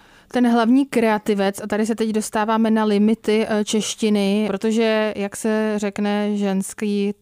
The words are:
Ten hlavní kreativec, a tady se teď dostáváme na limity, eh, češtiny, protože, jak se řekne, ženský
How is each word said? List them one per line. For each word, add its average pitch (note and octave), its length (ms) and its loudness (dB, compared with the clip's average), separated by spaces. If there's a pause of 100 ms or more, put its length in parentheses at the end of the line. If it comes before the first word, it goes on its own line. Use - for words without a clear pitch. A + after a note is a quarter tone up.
(280)
Ten B3 240 2
hlavní A#3+ 340 4
kreativec, G#3 720 0
a G#3+ 60 -10
tady G#3 200 -2
se A3+ 80 -2
teď A3 160 -2
dostáváme A3 600 0
na A3 140 2
limity, G#3+ 640 2
eh, G#3+ 160 0
češtiny, G#3 840 0
protože, G#3+ 680 0
jak G3+ 200 -6
se G#3+ 400 -2
řekne, G#3 600 -2
ženský G3+ 840 -2